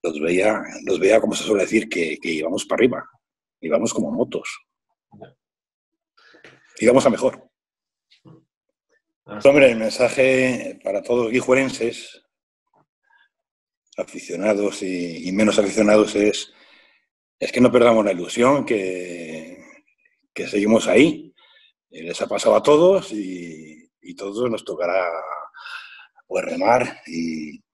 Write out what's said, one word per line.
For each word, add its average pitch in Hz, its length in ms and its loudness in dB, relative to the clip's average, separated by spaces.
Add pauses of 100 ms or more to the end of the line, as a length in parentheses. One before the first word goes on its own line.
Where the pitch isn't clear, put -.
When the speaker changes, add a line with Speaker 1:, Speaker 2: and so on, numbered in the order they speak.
Speaker 1:
Los 78 180 -6
veía, 92 420 0 (220)
los 92 140 -2
veía, 101 220 6
como 110 140 -2
se - 100 -8
suele 101 200 0
decir, 107 240 -2
que, 80 300 -4
que 82 120 -8
íbamos 82 360 -4
para - 140 -2
arriba, - 280 2 (520)
íbamos - 320 -2
como - 180 -4
motos. - 380 -4 (2250)
Íbamos 123 280 4
a 127 40 6
mejor. 117 380 -4 (1800)
Speaker 2:
Ah, 104 180 -16
sí. 139 60 8
Speaker 1:
Hombre, 139 220 6
el 113 80 -2
mensaje 127 1040 0
para 98 200 -4
todos 120 220 0
los 113 80 -4
guijuelenses, 127 920 -2 (1700)
aficionados 98 880 -4
y, 87 460 -8
y 92 40 -4
menos 104 260 2
aficionados, 104 560 4
es, 104 380 0 (880)
es - 100 -6
que 123 100 -2
no 123 120 6
perdamos 117 320 4
la 98 80 2
ilusión, 120 520 0
que, 90 920 -8 (760)
que - 140 -10
seguimos 107 400 2
ahí. 120 480 4 (560)
Eh, 80 140 -18
les 87 180 -10
ha - 60 -6
pasado 107 260 2
a 110 80 4
todos 175 500 4
y, 87 760 -12 (100)
y 87 140 -20
todos 101 340 -4
nos 110 160 -6
tocará, 90 460 -2 (1160)
pues, 92 180 -4
remar 95 600 0
y 80 540 -8 (140)